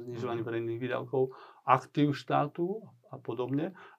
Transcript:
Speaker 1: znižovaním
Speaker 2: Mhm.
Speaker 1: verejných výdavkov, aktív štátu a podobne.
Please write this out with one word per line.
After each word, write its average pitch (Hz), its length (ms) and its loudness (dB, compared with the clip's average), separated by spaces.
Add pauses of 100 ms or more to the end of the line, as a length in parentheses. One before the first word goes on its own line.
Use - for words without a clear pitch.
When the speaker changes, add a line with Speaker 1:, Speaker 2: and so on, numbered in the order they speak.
Speaker 1:
znižovaním 120 400 -4
Speaker 2:
Mhm. - 20 -4
Speaker 1:
verejných 117 300 -2
výdavkov, 127 560 0 (320)
aktív 143 480 4
štátu 170 720 -2 (240)
a 127 80 -14
podobne. 131 560 -4 (240)